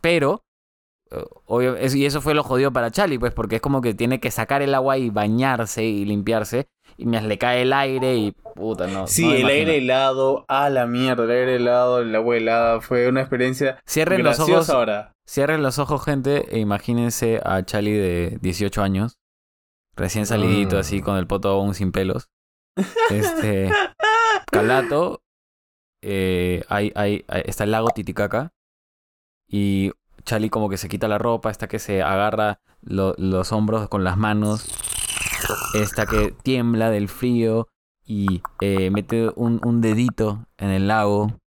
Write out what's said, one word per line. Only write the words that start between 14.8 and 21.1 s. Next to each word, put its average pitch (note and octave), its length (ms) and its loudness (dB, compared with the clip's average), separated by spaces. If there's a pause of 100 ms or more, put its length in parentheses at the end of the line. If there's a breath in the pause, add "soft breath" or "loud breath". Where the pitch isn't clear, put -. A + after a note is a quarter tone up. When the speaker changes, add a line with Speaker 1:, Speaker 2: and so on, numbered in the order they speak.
Speaker 1:
Cierren D3 340 0
los C3+ 180 -2
ojos, C#3 240 -2
gente, C#3 500 0
e A2+ 60 0
imagínense A2+ 840 0
a F#2+ 200 0
Chali G#2 280 -2
de F2 500 0
dieciocho F#2+ 400 -2
años, G2 360 -2 (800)
recién G2+ 300 -2
salidito, G2+ 500 2
Speaker 3:
Mm. F#2+ 40 2
Speaker 1:
así, G2 200 -4
con G2+ 160 -2